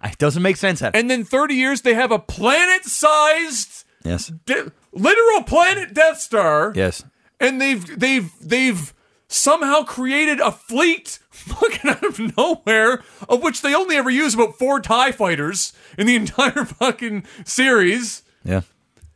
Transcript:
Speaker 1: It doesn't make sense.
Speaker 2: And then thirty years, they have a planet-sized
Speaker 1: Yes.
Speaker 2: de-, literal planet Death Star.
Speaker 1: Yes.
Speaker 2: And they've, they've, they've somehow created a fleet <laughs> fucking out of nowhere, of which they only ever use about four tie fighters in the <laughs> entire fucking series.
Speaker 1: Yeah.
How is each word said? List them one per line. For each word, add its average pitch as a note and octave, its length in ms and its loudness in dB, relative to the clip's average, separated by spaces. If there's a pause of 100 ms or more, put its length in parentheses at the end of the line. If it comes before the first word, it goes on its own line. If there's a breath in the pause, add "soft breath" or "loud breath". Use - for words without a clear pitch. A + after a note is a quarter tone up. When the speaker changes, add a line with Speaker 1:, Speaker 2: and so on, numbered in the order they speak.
Speaker 1:
It G#2 140 -8
doesn't D3 240 0
make F#3+ 160 0
sense. F#3 240 -2
Speaker 2:
And A3 280 0
then B3 140 -2
thirty C#4+ 300 0
years, C4 260 0
they B3 140 2
have A#3 180 0
a G#3+ 60 2
planet-sized D#4 1700 0 (200)
Speaker 1:
Yes. F2 260 -6 (140)
Speaker 2:
de-, A#3+ 260 -4 (220)
literal G#4 520 4
planet F4 500 0
Death D#4 260 2
Star. F3+ 560 0
Speaker 1:
Yes. F#2+ 260 -2 (380)
Speaker 2:
And C4 200 0
they've, C4 380 -4
they've, B3 320 0 (100)
they've A3 520 -2 (360)
somehow D4+ 540 2
created C#4 580 -2
a - 120 2
fleet - 720 -2
<laughs> - 60 -20
fucking - 600 -2
out - 140 -2
of A3+ 320 -6
nowhere, B3 680 2 (260 loud breath)
of B3 140 2
which D#4+ 200 -2
they C#4+ 120 0
only F4+ 220 0
ever C4 140 0
use C4+ 240 0
about A3 240 0
four C4+ 220 0
tie B3 300 2
fighters F3 600 -4 (260 loud breath)
in G#3 80 0
the A#3+ 100 4
<laughs> - 0 -
entire B3+ 500 -2
fucking A3+ 580 -6 (220 loud breath)
series. A#3 760 0 (220)
Speaker 1:
Yeah. F#2 160 -2 (560)